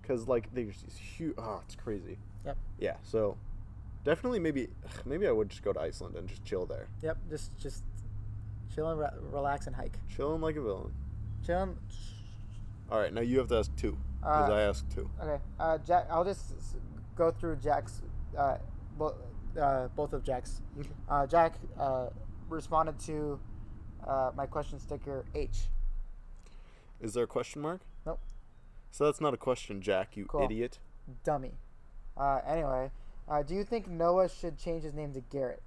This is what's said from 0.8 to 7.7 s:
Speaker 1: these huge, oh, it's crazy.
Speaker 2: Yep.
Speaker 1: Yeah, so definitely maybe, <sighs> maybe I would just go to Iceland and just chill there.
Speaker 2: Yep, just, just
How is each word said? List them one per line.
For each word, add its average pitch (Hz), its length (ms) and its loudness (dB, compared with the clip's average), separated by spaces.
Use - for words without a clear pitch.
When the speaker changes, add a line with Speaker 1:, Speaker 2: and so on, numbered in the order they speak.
Speaker 1:
these - 140 -12
huge, - 400 -6
oh, 104 260 -6
it's - 120 -12
crazy. 92 440 -4
Speaker 2:
Yep. 139 140 -2
Speaker 1:
Yeah, - 240 0
so 107 360 2
definitely 208 360 4
maybe, 147 300 2
<sighs> - 180 -10
maybe 170 220 2
I 139 40 8
would 107 180 6
just - 140 -10
go 98 100 4
to 80 60 0
Iceland 82 360 -2
and 87 120 -4
just - 180 -8
chill 90 220 0
there. - 220 -6
Speaker 2:
Yep, 160 160 0
just, - 280 -4
just - 260 -4